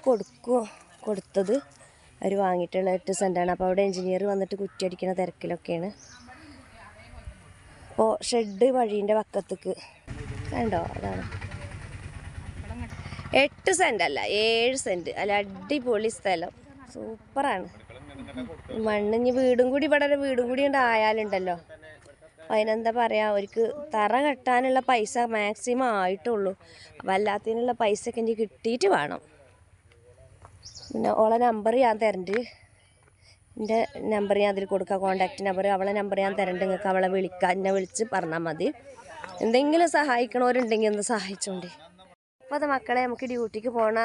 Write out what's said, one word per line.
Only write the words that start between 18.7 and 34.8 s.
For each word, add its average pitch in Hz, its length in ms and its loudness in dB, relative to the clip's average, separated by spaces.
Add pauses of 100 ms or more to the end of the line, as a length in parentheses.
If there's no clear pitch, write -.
മണ്ണിഞ്ഞ് 214 500 2
വീടും 254 360 4
കൂടി, 285 160 2
ഇവിടെ 285 200 4
ഒരു 285 140 4
വീടും 254 260 0
കൂടി 254 180 0
ഉണ്ട് 277 120 2 (120)
ആയാലുണ്ടല്ലോ, 214 640 2 (960)
അതിനെന്താ 220 460 2
പറയുക, 220 360 2
അവർക്ക് 208 300 0 (300)
തറ 208 200 2 (120)
കെട്ടാനുള്ള 262 540 2 (100)
പൈസ 226 260 0 (200)
മാക്സിമം 240 540 0 (120)
ആയിട്ടുള്ളൂ. 196 500 0 (480)
അപ്പം 185 180 -4
അല്ലാത്തതിനുള്ള 220 560 0 (100)
പൈസയൊക്കെ 220 400 0
ഇനി 226 180 2
കിട്ടിയിട്ട് 233 540 0
വേണം. 147 260 -2 (1700)
പിന്നെ 220 240 0 (100)
ഓളെ 220 220 4
നമ്പർ 220 280 2 (100)
ഞാൻ 226 180 4
തരണ്ട്, 196 340 0 (1200)
എൻ്റെ 220 200 0 (360)
നമ്പർ 202 280 2
ഞാൻ 202 120 4
അതിൽ 196 180 -2
കൊടുക്കാം, 190 320 0